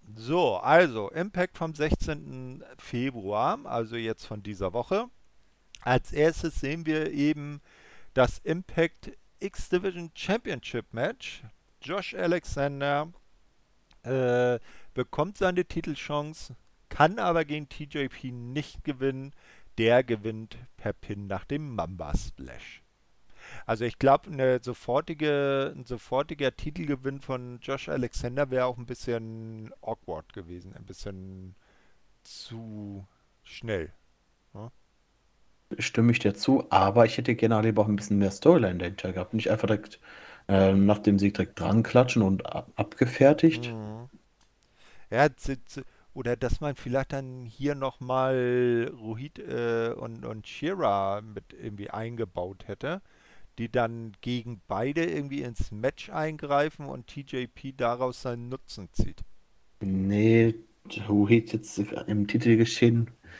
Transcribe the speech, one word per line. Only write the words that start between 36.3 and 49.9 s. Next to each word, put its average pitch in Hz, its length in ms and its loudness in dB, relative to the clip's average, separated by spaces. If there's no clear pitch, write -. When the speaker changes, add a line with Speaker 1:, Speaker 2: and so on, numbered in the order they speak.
Speaker 2:
zu, - 380 2
aber 98 340 8
ich 117 140 0
hätte 120 160 2
gerne 113 260 4
lieber 107 220 4
auch 104 40 2
ein 104 80 4
bisschen 104 220 0
mehr 98 140 4
Storyline 110 480 6
dahinter 90 340 -4
gehabt. 90 220 -4
Nicht 107 160 2
einfach 110 160 2
direkt, - 320 -2
ähm, 98 380 8
nach 101 140 6
dem 101 180 6
Sieg 101 160 4
direkt - 260 -4
dran 92 220 4
klatschen 123 400 6
und 95 240 2
ab-, - 300 -8
abgefertigt. 127 1000 4
Speaker 1:
Mhm. 110 360 -10
Ja, 135 260 4
zu, - 300 -6
zu, - 160 -14
oder 120 220 -4
dass 120 260 -2
man 147 140 -4
vielleicht 131 380 -2
dann 127 320 -10
hier 135 280 -4
nochmal 127 1200 2
Rohit, 113 440 -10
äh, 117 580 -2